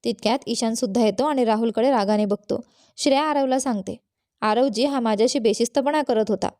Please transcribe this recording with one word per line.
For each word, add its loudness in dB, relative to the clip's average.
तितक्यात -2
ईशानसुद्धा -2
येतो 0
आणि 0
राहुलकडे 0
रागाने 2
बघतो. -4
श्रेया 2
आरवला 0
सांगते, -4
"आरवजी, 2
हा -2
माझ्याशी 2
बेशिस्तपणा 0
करत 0
होता. -2